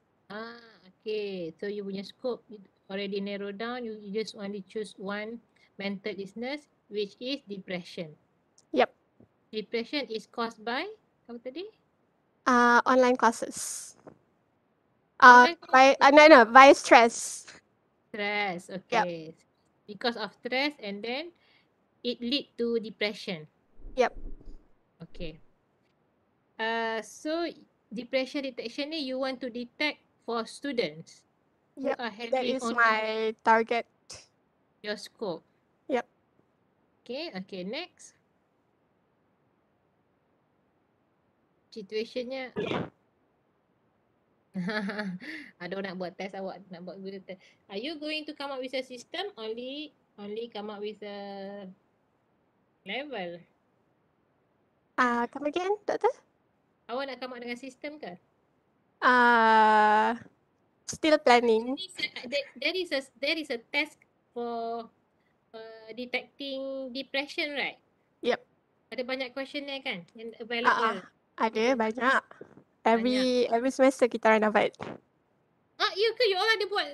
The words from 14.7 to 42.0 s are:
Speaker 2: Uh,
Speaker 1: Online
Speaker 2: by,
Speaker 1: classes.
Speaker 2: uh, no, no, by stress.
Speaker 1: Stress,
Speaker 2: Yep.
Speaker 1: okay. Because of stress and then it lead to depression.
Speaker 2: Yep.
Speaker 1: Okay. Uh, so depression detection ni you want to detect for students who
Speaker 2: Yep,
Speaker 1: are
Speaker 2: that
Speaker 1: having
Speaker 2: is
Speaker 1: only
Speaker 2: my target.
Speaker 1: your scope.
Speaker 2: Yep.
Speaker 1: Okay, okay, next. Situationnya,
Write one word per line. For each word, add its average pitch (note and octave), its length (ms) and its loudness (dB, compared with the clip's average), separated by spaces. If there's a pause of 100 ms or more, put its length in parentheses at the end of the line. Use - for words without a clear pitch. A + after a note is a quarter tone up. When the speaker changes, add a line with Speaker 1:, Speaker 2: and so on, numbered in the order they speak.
Speaker 2:
Uh, B3 280 12
Speaker 1:
Online E4+ 100 -2 (140)
Speaker 2:
by, C4+ 240 8
Speaker 1:
classes. - 60 -16
Speaker 2:
uh, C#4 100 8
no, D4+ 160 12
no, C4+ 180 12
by C4 280 12
stress. - 720 4 (640)
Speaker 1:
Stress, G3+ 600 -4 (220)
Speaker 2:
Yep. A3 180 0
Speaker 1:
okay. E3 260 -14 (520)
Because A3+ 300 -6
of G#3 160 -10
stress C4 460 -4
and G3+ 240 -10
then C#4 280 -8 (720)
it A#3+ 180 -6
lead B3 360 -4
to A#3 220 -2
depression. G3+ 680 -8 (480)
Speaker 2:
Yep. B3 180 2 (880)
Speaker 1:
Okay. D#3+ 380 -14 (1200)
Uh, A3+ 420 -4
so D#4 480 -6 (420)
depression C4 540 -6
detection C4+ 480 -10
ni D#4+ 100 -6
you C4 160 -6
want C4 220 -6
to C4 80 -8
detect B3 560 -8 (220)
for A#3 240 -6
students F#3+ 720 -8 (560)
who C4+ 160 -4
Speaker 2:
Yep, - 80 -6
Speaker 1:
are A#3 80 -8
Speaker 2:
that A#3 240 -6
Speaker 1:
having B3+ 240 -2
Speaker 2:
is A#3+ 80 -6
Speaker 1:
only A#3 100 -4
Speaker 2:
my A3 580 0 (120)
target. A3+ 400 2 (1000)
Speaker 1:
your G#3 160 -6
scope. - 400 -8 (480)
Speaker 2:
Yep. B3 160 -2 (960)
Speaker 1:
Okay, C#4+ 320 -12
okay, F#3+ 320 -12
next. D4 480 -12 (3500)
Situationnya, A#3 800 -8 (2000)